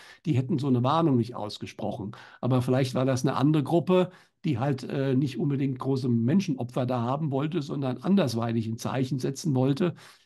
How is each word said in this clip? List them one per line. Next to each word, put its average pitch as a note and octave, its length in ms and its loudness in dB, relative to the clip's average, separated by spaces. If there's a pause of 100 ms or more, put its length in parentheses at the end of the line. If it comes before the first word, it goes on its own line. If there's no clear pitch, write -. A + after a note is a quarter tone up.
(240)
Die D#3+ 80 0
hätten B2+ 260 0
so C#3 100 -2
eine A#2+ 140 4
Warnung C#3+ 360 4
nicht A2+ 160 -2
ausgesprochen. G#2 800 -8 (280)
Aber B2+ 220 2
vielleicht B2+ 320 0
war C3 100 0
das C3 220 0
eine C3 100 0
andere D3+ 260 4
Gruppe, F3+ 480 2 (360)
die C3 120 0
halt, C3+ 260 -2
äh, C#3 300 -2
nicht C3+ 240 0
unbedingt C#3 400 -2
große C3+ 300 -2
Menschenopfer B2 800 0
da B2 160 -2
haben C#3 280 -2
wollte, D3 300 -2
sondern C#3 380 -4
andersweitig A#2 720 2
ein A2+ 100 -4
Zeichen B2+ 400 -2
setzen C3+ 360 -2
wollte, C#3 400 2 (320)